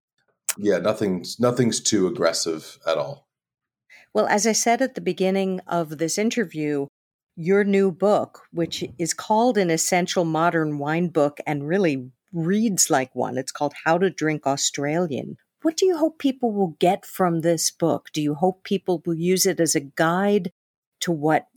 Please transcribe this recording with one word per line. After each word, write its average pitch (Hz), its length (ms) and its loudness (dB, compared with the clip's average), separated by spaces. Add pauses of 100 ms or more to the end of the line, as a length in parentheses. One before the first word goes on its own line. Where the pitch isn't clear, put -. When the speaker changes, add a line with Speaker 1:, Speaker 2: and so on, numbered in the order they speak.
(580)
Speaker 1:
Yeah, 101 200 2
nothing's, 101 600 -2
nothing's 120 420 0
too 98 260 2
aggressive 82 800 -2
at 80 120 0
all. 69 300 -8 (840)
Speaker 2:
Well, 214 140 2
as 208 180 0
I 220 60 2
said 233 280 0
at 254 140 -2
the - 60 -12
beginning 185 640 -2
of 160 320 -4
this 160 200 -2
interview, 156 680 -2 (500)
your 190 280 2
new 196 260 4
book, 175 520 0 (100)
which 165 320 -4 (120)
is 165 160 -4
called 220 460 2
An 185 120 2
Essential 175 540 0
Modern 160 540 0
Wine 160 300 0
Book 147 380 2
and 143 200 -4
really 151 440 0 (220)
reads 185 580 0
like 131 240 0
one, 120 220 -4
it's 135 140 -4
called 143 240 -4 (100)
How 165 140 4
to 185 120 2
Drink 151 360 -4
Australian. 143 880 -2 (260)
What 320 140 0
do 381 100 2
you 370 100 2
hope 311 240 0
people 262 320 0
will 196 260 0
get 185 260 2
from 170 360 0
this 165 320 0
book? 151 400 0
Do 151 100 -2
you 147 120 0
hope 185 280 0
people 185 420 -2
will 175 100 -2
use 180 320 2
it 170 120 0
as 165 160 2
a 160 60 0
guide 175 720 0 (480)
to - 100 -2
what 156 460 0